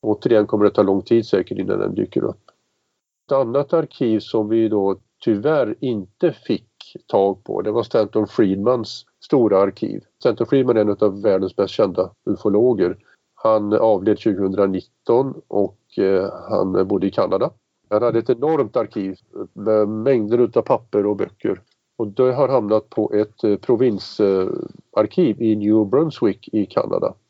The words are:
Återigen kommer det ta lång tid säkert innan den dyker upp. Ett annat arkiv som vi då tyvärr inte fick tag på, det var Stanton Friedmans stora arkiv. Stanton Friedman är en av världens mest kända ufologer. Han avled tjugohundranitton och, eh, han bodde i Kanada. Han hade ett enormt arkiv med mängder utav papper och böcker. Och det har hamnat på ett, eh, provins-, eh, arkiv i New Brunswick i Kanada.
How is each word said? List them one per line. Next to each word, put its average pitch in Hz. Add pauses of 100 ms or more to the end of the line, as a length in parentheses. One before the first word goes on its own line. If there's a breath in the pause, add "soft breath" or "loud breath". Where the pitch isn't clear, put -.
Återigen 107
kommer 104
det 101
ta 104
lång 98
tid 117
säkert 95
innan 98
den 98
dyker -
upp. - (840)
Ett -
annat 135
arkiv 127
som 107
vi 113
då 98 (280)
tyvärr 113
inte 123
fick - (400)
tag 98
på, 98
det 104
var 113
Stanton 107
Friedmans 107 (180)
stora 107
arkiv. - (160)
Stanton 120
Friedman 123
är 107
en 104
av 101
världens 95
mest 98
kända 92 (160)
ufologer. 101 (380 soft breath)
Han 104
avled 104
tjugohundranitton 98 (140)
och, - (200)
eh, 98 (200)
han 95
bodde 98
i 95
Kanada. 95 (400)
Han 107
hade 117
ett 113
enormt 131
arkiv 101 (380)
med 107
mängder 110
utav 117
papper 107
och 104
böcker. 98 (360)
Och 110
det 127
har 135
hamnat 110
på -
ett, 107
eh, 101
provins-, -
eh, 95 (460)
arkiv 110
i 110
New 107
Brunswick 123
i 104
Kanada. - (160)